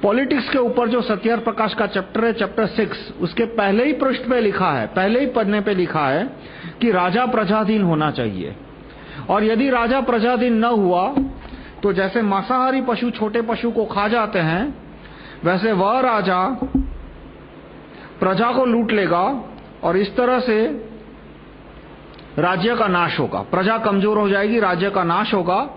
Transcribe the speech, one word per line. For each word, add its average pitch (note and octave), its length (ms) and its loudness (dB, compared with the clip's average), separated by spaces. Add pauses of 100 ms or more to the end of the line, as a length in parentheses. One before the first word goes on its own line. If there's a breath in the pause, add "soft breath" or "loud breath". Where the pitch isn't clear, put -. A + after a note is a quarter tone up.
पॉलिटिक्स B3+ 460 2
के - 80 0
ऊपर A#3+ 300 2
जो A#3 140 2
सत्यार्थ A3+ 420 0
प्रकाश A3 300 0
का A3 140 -2
चैप्टर G3+ 380 -2
है, A#3 80 2
चैप्टर A3 320 0
सिक्स, - 320 -2 (240)
उसके F3+ 240 0
पहले A3 400 2
ही D4+ 80 2
पृष्ठ C4 360 0
पे B3+ 120 4
लिखा F#3+ 300 2
है, B2 160 0
पहले G3+ 320 2
ही C#4+ 60 2
पन्ने G#3 360 2
पे G#3 120 2
लिखा E3 340 0
है D3 160 2 (580 loud breath)
कि A#3 100 4
राजा F#3 340 2
प्रजाधीन G#3+ 560 2
होना D#3 300 2
चाहिए। F#2+ 440 -4 (760 loud breath)
और G#3 140 2
यदि A3+ 260 2
राजा A#3+ 320 2
प्रजाधीन A#3+ 520 2
न A3 100 2
हुआ, G#3 520 2 (680 loud breath)
तो G3+ 100 2
जैसे F#3+ 280 0
मांसाहारी B3+ 600 2
पशु A#3+ 280 0
छोटे A3 320 -2
पशु A#3 300 -2
को A3 140 0
खा G3+ 220 0
जाते G#3+ 320 0
हैं, F3 360 0 (680 loud breath)
वैसे F#3 280 2
वह G3+ 280 4
राजा G3 460 2 (1700 loud breath)
प्रजा F#3+ 320 2
को B3+ 140 2
लूट A#3 260 2
लेगा F3+ 340 2 (580)
और E3+ 140 2
इस G3 180 0
तरह B3 240 2
से A3 260 2 (1700)
राज्य F#3 360 2
का A3 120 2
नाश F3 320 2
होगा, G2+ 220 0
प्रजा F#3 360 2
कमजोर G#3 400 2
हो G#3 120 4
जाएगी, G#3 300 2
राज्य F#3 300 2
का G3 140 2
नाश F3 300 2
होगा। F#3 280 2 (160)